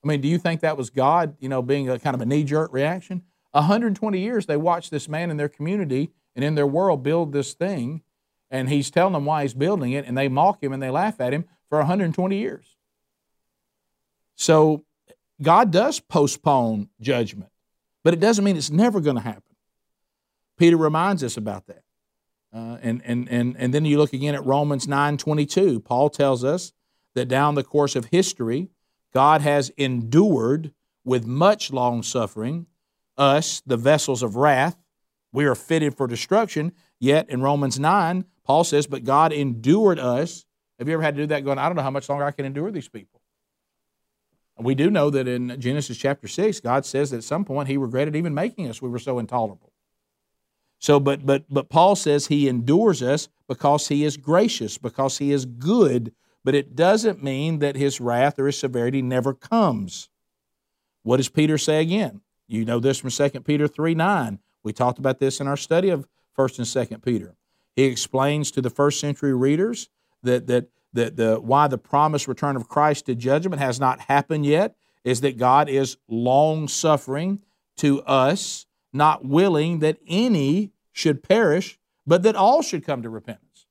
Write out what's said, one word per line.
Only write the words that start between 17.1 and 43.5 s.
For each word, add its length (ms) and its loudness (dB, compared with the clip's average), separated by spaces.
but 100 6
it 60 -2
doesn't 240 4
mean 140 2
it's 140 -6
never 280 2
gonna 220 0
happen. 340 -12
Peter 180 6
reminds 480 0
us 140 -8
about 300 -10
that. 160 -20
Uh, 300 -14
and, 200 -4
and, 260 -4
and, 280 -2
and 160 -2
then 100 2
you 140 2
look 160 2
again 220 -4
at 100 -8
Romans 400 0
nine 320 0
twenty-two. 640 0
Paul 300 0
tells 340 0
us 300 -4
that 120 -2
down 280 2
the 80 0
course 320 0
of 100 -2
history, 640 -2
God 300 6
has 360 2
endured 960 2
with 220 -2
much 460 2
long 300 0
suffering 640 -6
us, 480 2
the 120 0
vessels 460 2
of 120 -4
wrath. 420 2
We 140 -2
are 100 2
fitted 400 -2
for 100 -2
destruction. 680 -2
Yet 280 2
in 140 -4
Romans 380 0
nine, 460 0
Paul 200 2
says, 220 0
"But 180 -8
God 300 4
endured 640 2
us." 480 -4
Have 100 -6
you 60 -2
ever 80 -2
had 140 0
to 80 -4
do 40 -4
that 160 -2
going, 140 -2
"I 100 -2
don't 80 -2
know 60 -2
how 80 -2
much 180 -6
longer 180 -2
I 60 -2
can 140 -8
endure 260 -8
these 160 -10
people"? 320 -20